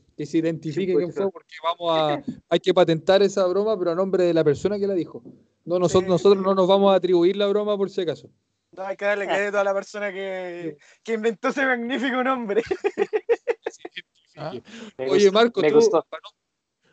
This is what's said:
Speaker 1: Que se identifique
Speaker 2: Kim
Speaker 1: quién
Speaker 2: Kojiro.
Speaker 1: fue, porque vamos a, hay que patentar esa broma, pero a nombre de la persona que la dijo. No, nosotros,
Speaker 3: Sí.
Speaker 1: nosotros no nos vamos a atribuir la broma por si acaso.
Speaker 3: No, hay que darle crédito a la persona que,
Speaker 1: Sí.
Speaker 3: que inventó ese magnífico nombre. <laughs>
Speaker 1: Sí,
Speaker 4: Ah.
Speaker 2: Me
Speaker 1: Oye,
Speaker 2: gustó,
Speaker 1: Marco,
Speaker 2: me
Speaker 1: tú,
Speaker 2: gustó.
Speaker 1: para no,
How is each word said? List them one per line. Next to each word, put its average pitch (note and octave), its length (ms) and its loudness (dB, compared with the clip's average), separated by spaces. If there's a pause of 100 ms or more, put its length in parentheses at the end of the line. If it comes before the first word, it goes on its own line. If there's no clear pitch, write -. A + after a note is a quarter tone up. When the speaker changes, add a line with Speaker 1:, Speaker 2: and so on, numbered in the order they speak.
(180)
Speaker 1:
Que D3+ 80 -8
se E3 140 0
identifique D#3+ 480 -2
Speaker 2:
Kim F3+ 100 0
Speaker 1:
quién F3 120 0
Speaker 2:
Kojiro. - 160 -6
Speaker 1:
fue, G3 60 -2
porque - 320 -20
vamos E3 360 -2
a, D3+ 240 -2 (260)
hay E3+ 100 2
que F#3 140 0
patentar E3+ 480 4
esa G3 260 2
broma, G3+ 300 0
pero F3 140 -2
a E3 40 -2
nombre F#3 280 0
de F3 100 2
la D#3+ 100 2
persona F#3 360 0
que G3 80 -2
la G3 80 -2
dijo. D#3 260 -6 (440)
No, E3+ 120 -2
nosotros, F3+ 280 4
Speaker 3:
Sí. F#3 40 -4
Speaker 1:
nosotros F#3+ 340 4
no G3 120 2
nos F#3+ 120 2
vamos G3 260 6
a - 20 4
atribuir F3+ 420 2
la G3+ 100 0
broma G#3 300 -2
por F#3+ 140 -2
si G3 100 -4
acaso. C#3+ 280 -8 (420)
Speaker 3:
No, F3+ 120 -14
hay G3 140 -10
que G3+ 80 -10
darle G3+ 220 -2
crédito G3+ 320 -2
a G3 40 0
la G3 100 0
persona G3+ 380 -6
que, F3+ 680 -10
Speaker 1:
Sí. - 60 -20 (180)
Speaker 3:
que A3+ 100 -4
inventó A3 360 -4
ese C4+ 160 -2
magnífico B3 580 -2
nombre. A#3 400 -2
<laughs> - 680 -4 (420)
Speaker 1:
Sí, - 120 -20 (540)
Speaker 4:
Ah. D3+ 140 -10 (460)
Speaker 2:
Me - 120 -6
Speaker 1:
Oye, G#3 160 4
Speaker 2:
gustó, F#3+ 60 6
Speaker 1:
Marco, A3 300 2
Speaker 2:
me D#3 80 4
Speaker 1:
tú, C#3+ 60 2
Speaker 2:
gustó. E3 340 6
Speaker 1:
para D#3+ 120 -16
no, G#3 80 -20 (640)